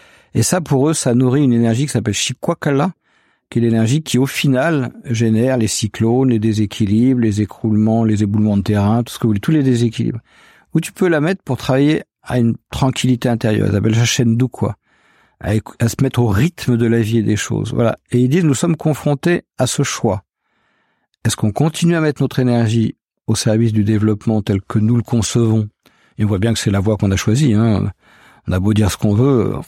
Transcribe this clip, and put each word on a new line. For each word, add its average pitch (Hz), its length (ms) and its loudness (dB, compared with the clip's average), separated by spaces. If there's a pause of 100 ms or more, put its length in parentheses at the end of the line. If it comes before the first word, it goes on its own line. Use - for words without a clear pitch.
(320)
Et 120 100 0
ça, 180 200 0
pour 139 260 0
eux, 165 60 0
ça 127 200 0
nourrit 131 300 2
une 123 80 2
énergie 117 320 0
qui 139 80 -6
s'appelle 107 220 -2
Shikwakala, 156 760 -2 (580)
qui - 80 -4
est 117 40 2
l'énergie 117 400 0
qui, - 140 -4
au 127 80 2
final, 139 680 -2 (120)
génère 117 540 0
les 110 100 0
cyclones, 117 640 0
les 117 80 0
déséquilibres, 110 800 0
les 107 220 0
écroulements, 110 600 0
les 107 200 0
éboulements 107 340 0
de 98 60 0
terrain, 104 400 0
tout 117 100 -12
ce - 60 -14
que - 60 -2
vous 113 60 2
voulez, 101 100 0
tous - 100 -2
les 156 120 2
déséquilibres. 120 580 0 (520)
Ou 160 80 0
tu - 100 -6
peux - 180 -2
la 156 120 2
mettre 175 220 -2
pour 123 160 -4
travailler 143 440 2 (200)
à 127 160 -4
une 117 160 2 (160)
tranquillité 127 580 0
intérieure. 110 420 0
Ils 101 60 0
appellent 110 180 0
ça 117 120 2
Shendukwa. 117 720 0 (640)
À 104 140 -2
écou-, - 260 -4
à 117 80 0
se - 120 -6
mettre 131 200 0
au 120 80 2
rythme 120 500 0
de 117 80 2
la 117 160 2
vie 113 160 0
et 110 40 2
des 107 140 0
choses. 104 380 -6
Voilà. 117 240 0 (120)
Et 123 100 2
ils 127 100 2
disent, 175 140 2
nous 143 100 2
sommes 170 220 0
confrontés 156 640 -2 (160)
à 127 80 0
ce - 160 -2
choix. 101 400 -2 (1000)
Est-ce 113 120 -2
qu'on 107 160 -2
continue 170 440 0
à 165 40 0
mettre 151 220 -2
notre 131 160 -2
énergie 117 580 0 (300)
au 113 80 0
service 113 400 0
du 107 100 2
développement 107 560 0
tel 98 220 -2
que - 160 -4
nous 110 180 2
le 117 60 0
concevons ? 110 640 0 (480)
Et 107 80 -2
on 104 40 2
voit 101 100 0
bien 113 160 0
que - 40 -4
c'est - 120 -2
la 101 100 2
voie 104 160 0
qu'on 101 140 0
a 95 60 2
choisie, 120 380 2
hein. 101 380 0 (560)
On - 40 -2
a 92 60 0
beau 101 160 2
dire 104 160 2
ce - 60 -4
qu'on 104 180 0
veut, 120 380 2 (160)